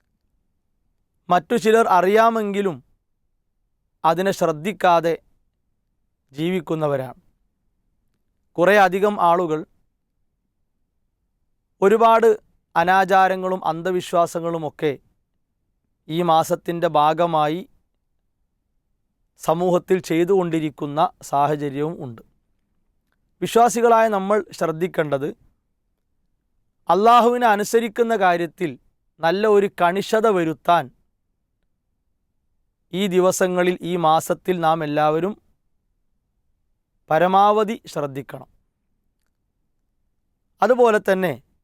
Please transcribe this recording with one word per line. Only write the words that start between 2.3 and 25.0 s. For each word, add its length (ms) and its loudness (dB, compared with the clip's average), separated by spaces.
അതിനെ 360 0
ശ്രദ്ധിക്കാതെ 720 0
ജീവിക്കുന്നവരാണ്. 880 -4
കുറേ 160 4
അധികം 300 0
ആളുകൾ 340 0
ഒരുപാട് 440 4
അനാചാരങ്ങളും 840 0
അന്ധവിശ്വാസങ്ങളുമൊക്കെ 1200 -4
ഈ 100 -6
മാസത്തിൻ്റെ 640 0
ഭാഗമായി 640 0
സമൂഹത്തിൽ 680 0
ചെയ്തുകൊണ്ടിരിക്കുന്ന 1000 -2
സാഹചര്യവും 680 -4
ഉണ്ട്. 160 -18
വിശ്വാസികളായ 760 2
നമ്മൾ 240 -2
ശ്രദ്ധിക്കേണ്ടത്, 720 -4